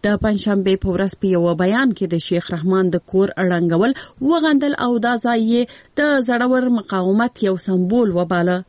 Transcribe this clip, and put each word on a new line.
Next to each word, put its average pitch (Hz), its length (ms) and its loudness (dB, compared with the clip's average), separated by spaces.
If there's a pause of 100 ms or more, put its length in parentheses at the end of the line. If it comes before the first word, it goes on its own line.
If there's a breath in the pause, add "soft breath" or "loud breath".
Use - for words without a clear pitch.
د 208 180 0
پنجشنبې 196 600 0
په 185 120 -2
ورځ 190 260 -2
په 208 140 -2
یوه 170 280 2
بیان 226 340 2
کې 190 180 -4
د 165 120 -2
شیخ 175 280 -2
رحمان 185 360 0
د 175 60 -2 (160)
کور 190 160 2 (180)
ړنګول 175 460 2 (380 loud breath)
وغندل 302 480 2
او 247 200 -2
دا 240 160 0 (100)
ځای 233 160 0 (100)
یې 240 120 2 (360 loud breath)
د 294 300 2
زړور 254 360 0 (140)
مقاومت 196 720 -2
یو 190 80 0
سمبول 190 520 0 (100)
وباله. 180 400 0 (100)